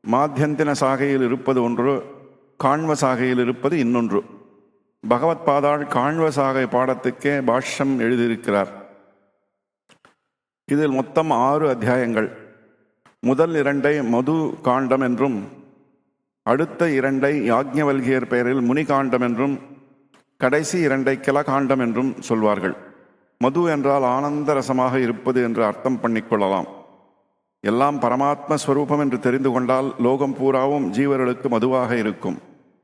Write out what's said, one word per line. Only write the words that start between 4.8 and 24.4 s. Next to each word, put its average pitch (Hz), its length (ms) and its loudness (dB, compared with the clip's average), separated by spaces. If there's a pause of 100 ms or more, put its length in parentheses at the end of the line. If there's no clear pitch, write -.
பகவத் 143 360 0
பாதாள் 147 420 2
காண்வ 151 440 0
சாகை 135 340 0
பாடத்துக்கே 131 800 -2
பாஷ்யம் 135 540 0
எழுதியிருக்கிறார். 113 680 0 (2000)
இதில் 147 260 0
மொத்தம் 151 400 0
ஆறு 139 380 2
அத்தியாயங்கள். 117 720 0 (840)
முதல் 160 340 2
இரண்டை 143 480 2
மது 131 600 0
காண்டம் 131 380 2
என்றும், 123 480 -2 (920)
அடுத்த 160 480 0
இரண்டை 135 640 0
யாக்ஞவல்கியர் 135 760 0
பெயரில் 123 320 0
முனி 131 240 0
காண்டம் 135 360 0
என்றும், 123 380 -2 (800)
கடைசி 151 400 0
இரண்டை 135 420 2
கிள 139 220 2
காண்டம் 135 360 0
என்றும் 120 440 -2
சொல்வார்கள். 104 540 0 (640)
மது 160 320 2
என்றால் 139 320 2
ஆனந்த 143 500 0